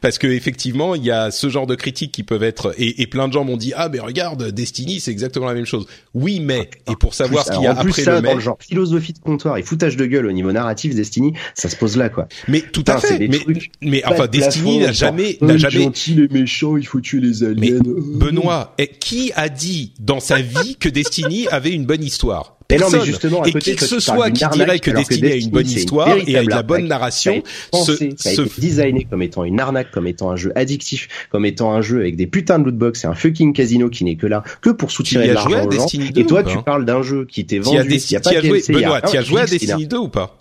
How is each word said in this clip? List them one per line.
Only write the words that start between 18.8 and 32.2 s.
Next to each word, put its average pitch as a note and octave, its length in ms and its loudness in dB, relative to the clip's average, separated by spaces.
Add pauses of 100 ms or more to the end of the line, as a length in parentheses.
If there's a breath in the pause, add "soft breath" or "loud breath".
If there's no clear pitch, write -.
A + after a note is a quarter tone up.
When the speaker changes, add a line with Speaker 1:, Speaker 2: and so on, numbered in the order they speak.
Speaker 1:
qui B3 480 -6
a D#3 120 -2
dit D3 520 -6
dans C3 200 0
sa C3+ 220 0
vie G#3+ 380 -2
que E3 100 0
Destiny E3 600 -2
avait D3+ 220 0
une D#3 140 -2
bonne D3+ 180 0
histoire ? G#2+ 520 -4 (160)
Speaker 2:
Mais C3+ 60 6
non, F3+ 80 4
mais F#3+ 60 4
Speaker 1:
Personne. - 160 4
Speaker 2:
justement, D#3+ 340 0
à D3+ 60 2
Speaker 1:
Et E3 40 2
Speaker 2:
côté, D3 200 0
Speaker 1:
qui B2+ 60 -2
que - 20 -8
Speaker 2:
toi, - 80 0
Speaker 1:
ce A#3+ 80 0
Speaker 2:
tu A#3 100 0
parles A2+ 140 2
Speaker 1:
soit A#3 80 2
Speaker 2:
d'une A#2 100 0
Speaker 1:
qui C#3 60 0
Speaker 2:
arnaque, D3+ 240 2
Speaker 1:
dirait F3+ 120 2
que - 120 0
Speaker 2:
alors A2 120 2
que - 60 -6
Speaker 1:
Destiny B2+ 160 2
a D3 40 6
une D3 80 2
Speaker 2:
Destiny, A2+ 140 -4
Speaker 1:
bonne B2+ 140 2
Speaker 2:
c'est B2+ 60 -2
une A#2 80 0
Speaker 1:
histoire C#3+ 280 0
et - 40 0
a - 20 -2
Speaker 2:
véritable C#3+ 320 2
Speaker 1:
de A2+ 60 0
la A#2 100 0
bonne A#2+ 160 -2
Speaker 2:
arnaque. F3 120 -2
Speaker 1:
narration, B2 440 -2
Speaker 2:
Ça A3+ 60 -2
a - 20 -10
été - 300 -16
pensé, E3+ 220 2 (180)
Speaker 1:
se, C#3 120 -10
Speaker 2:
ça - 60 0
a F2+ 60 0
Speaker 1:
se D3 80 2
Speaker 2:
été A#2 180 -6
designé C#3+ 480 0
comme F#2 140 -2
étant F2+ 200 -4
une F2+ 160 0
arnaque, C3 300 -2
comme F2+ 160 -4
étant F2 240 -4
un F#2 60 -2
jeu F2+ 180 -4
addictif, C3+ 540 -4 (240 loud breath)
comme G#2 160 0
étant G#2+ 260 0
un A2 80 2
jeu A2+ 200 0
avec F2+ 140 0
des F2+ 120 0